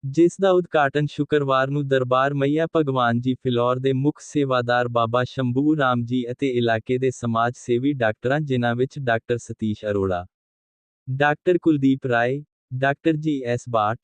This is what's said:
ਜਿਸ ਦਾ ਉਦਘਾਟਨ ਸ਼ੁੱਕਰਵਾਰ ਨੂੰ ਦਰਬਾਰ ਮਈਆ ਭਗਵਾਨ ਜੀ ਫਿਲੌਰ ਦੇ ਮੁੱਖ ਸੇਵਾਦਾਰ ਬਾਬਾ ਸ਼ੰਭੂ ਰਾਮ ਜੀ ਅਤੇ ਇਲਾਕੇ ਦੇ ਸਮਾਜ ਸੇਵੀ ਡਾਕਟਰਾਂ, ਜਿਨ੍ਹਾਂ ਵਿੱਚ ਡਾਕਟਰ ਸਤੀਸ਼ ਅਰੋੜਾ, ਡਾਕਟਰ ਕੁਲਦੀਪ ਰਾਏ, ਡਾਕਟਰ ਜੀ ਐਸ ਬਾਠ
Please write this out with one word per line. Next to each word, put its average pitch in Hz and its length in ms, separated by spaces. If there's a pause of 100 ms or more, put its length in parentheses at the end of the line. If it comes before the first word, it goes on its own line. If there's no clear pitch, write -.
ਜਿਸ 160 380
ਦਾ 190 80
ਉਦਘਾਟਨ 151 560
ਸ਼ੁੱਕਰਵਾਰ 139 640
ਨੂੰ 143 180
ਦਰਬਾਰ 131 460
ਮਈਆ 147 320 (100)
ਭਗਵਾਨ 127 440
ਜੀ 123 140
ਫਿਲੌਰ 123 440
ਦੇ 135 140
ਮੁੱਖ 135 300
ਸੇਵਾਦਾਰ 123 680
ਬਾਬਾ 117 360
ਸ਼ੰਭੂ 131 520
ਰਾਮ 127 280
ਜੀ 123 280
ਅਤੇ 135 260
ਇਲਾਕੇ 117 400
ਦੇ 131 120
ਸਮਾਜ 117 460
ਸੇਵੀ 127 380
ਡਾਕਟਰਾਂ, 123 460
ਜਿਨ੍ਹਾਂ 123 340
ਵਿੱਚ 131 260
ਡਾਕਟਰ 117 400
ਸਤੀਸ਼ 107 440
ਅਰੋੜਾ, 95 400 (840)
ਡਾਕਟਰ 147 540
ਕੁਲਦੀਪ 135 440
ਰਾਏ, 123 360 (320)
ਡਾਕਟਰ 139 420
ਜੀ 151 300
ਐਸ 120 240
ਬਾਠ 110 340